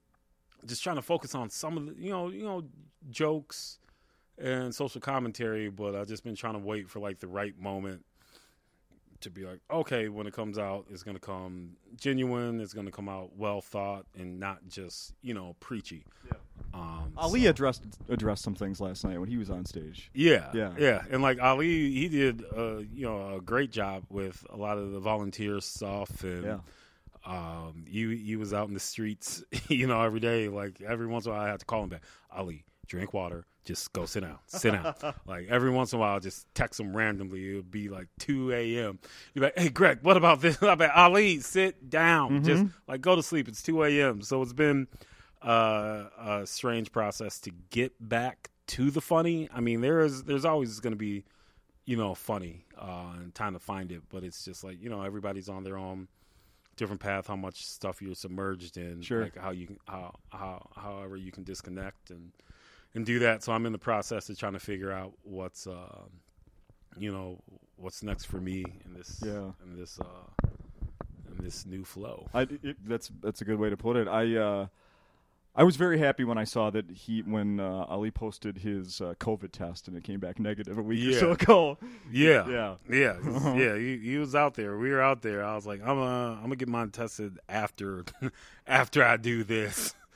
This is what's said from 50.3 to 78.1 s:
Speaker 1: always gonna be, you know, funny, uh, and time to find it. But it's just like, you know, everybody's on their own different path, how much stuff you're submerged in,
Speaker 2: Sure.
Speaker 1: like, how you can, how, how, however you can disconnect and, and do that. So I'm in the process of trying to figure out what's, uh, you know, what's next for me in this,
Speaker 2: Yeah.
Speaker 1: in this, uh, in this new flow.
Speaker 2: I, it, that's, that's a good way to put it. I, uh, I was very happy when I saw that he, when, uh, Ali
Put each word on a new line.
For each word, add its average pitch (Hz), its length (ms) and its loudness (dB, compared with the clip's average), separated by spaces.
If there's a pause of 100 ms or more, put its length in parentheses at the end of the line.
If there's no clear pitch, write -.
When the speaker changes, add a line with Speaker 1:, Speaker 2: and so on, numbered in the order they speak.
Speaker 1:
always 131 340 2
gonna 113 160 -2
be, 104 300 -4 (600)
you 123 120 0
know, 101 180 0
funny, 87 500 -6 (120)
uh, 90 400 -10
and 87 180 -14
time 104 180 -4
to 87 60 -10
find 95 320 -8
it. 85 180 -12
But 95 140 -10
it's 90 220 -12
just 90 180 -14
like, 92 180 -16
you 117 80 -12
know, 101 140 -8
everybody's 98 460 -6
on 95 140 -10
their 95 140 -8
own 95 300 -10 (680)
different 101 260 -6
path, 98 260 -4
how 101 80 -6
much 95 320 -10
stuff - 340 -8
you're 95 140 -10
submerged 92 640 -6
in, 87 260 -10
Speaker 2:
Sure. 113 200 0
Speaker 1:
like, 92 140 -8
how 95 140 -8
you 90 160 -10
can, 98 100 -16 (100)
how, 92 280 -12 (160)
how, 95 440 -12
however 98 420 -12
you 92 140 -12
can 98 120 -16
disconnect 95 640 -12
and, 87 220 -18 (640)
and 113 100 -4
do 120 140 2
that. 113 240 4
So 117 100 -2
I'm 113 140 2
in 113 60 -2
the 104 60 -6
process 107 520 -2
of 95 80 -10
trying 101 140 -4
to 101 60 -8
figure 98 320 -6
out 95 220 -10 (100)
what's, 95 440 -12
uh, 90 380 -14 (920)
you 101 140 -6
know, 92 300 -10 (360)
what's 90 260 -12
next 101 220 -6
for 95 160 -8
me 92 220 -6 (220)
in 90 100 -18
this, - 280 -16
Speaker 2:
Yeah. 101 280 -8 (120)
Speaker 1:
in 90 140 -18
this, 87 220 -16
uh, 90 480 0 (840)
in 90 120 -8
this 90 240 -10
new 95 180 -8
flow. 104 480 -12
Speaker 2:
I, 123 80 4
it, 143 360 -4 (100)
that's, 113 240 -4 (100)
that's 104 200 -4
a 104 40 -6
good 107 140 0
way 107 100 2
to 101 80 0
put 117 200 0
it. 110 100 2
I, 113 280 2
uh, 101 320 2 (920)
I 147 40 12
was 175 120 10
very 170 220 4
happy 139 260 4
when 117 140 2
I 107 60 2
saw 110 260 2
that 98 220 -2
he, 110 320 -4
when, 104 360 0
uh, 92 300 -2
Ali 104 220 -2